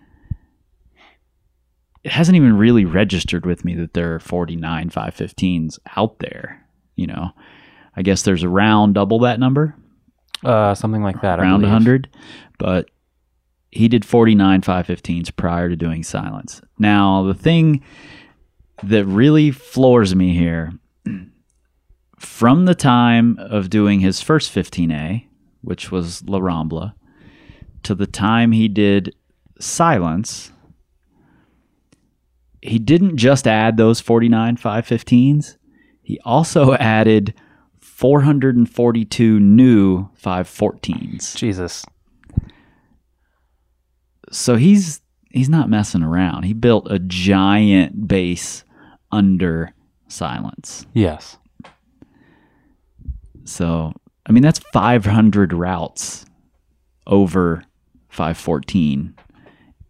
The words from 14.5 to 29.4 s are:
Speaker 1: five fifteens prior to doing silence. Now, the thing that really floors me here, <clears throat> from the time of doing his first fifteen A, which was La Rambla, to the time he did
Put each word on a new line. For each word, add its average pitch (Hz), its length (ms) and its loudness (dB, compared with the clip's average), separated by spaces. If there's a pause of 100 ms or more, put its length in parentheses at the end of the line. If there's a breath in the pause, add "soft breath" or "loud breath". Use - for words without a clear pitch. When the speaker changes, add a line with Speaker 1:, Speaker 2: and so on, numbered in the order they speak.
Speaker 1:
five 90 240 -4
fifteens 85 440 -8
prior 87 380 -4
to 87 80 -6
doing 82 260 -6
silence. - 580 -12 (180)
Now, 101 460 2
the 95 100 -2
thing 160 480 2 (1000 loud breath)
that 101 220 0
really 143 480 2
floors 123 640 2
me 90 180 2
here, 82 380 -2 (340)
<clears throat> - 1120 -18
from 135 460 2
the 180 100 4
time 117 640 2
of 95 320 -6
doing 101 300 2
his 95 200 0
first - 300 -2
fifteen 87 400 -4
A, 80 380 -8 (320)
which - 320 -12
was 85 320 -8
La 98 160 -4
Rambla, 82 540 -6 (920 soft breath)
to 104 100 -4
the 95 120 -6
time 113 460 0
he 110 160 2
did 101 460 0 (460)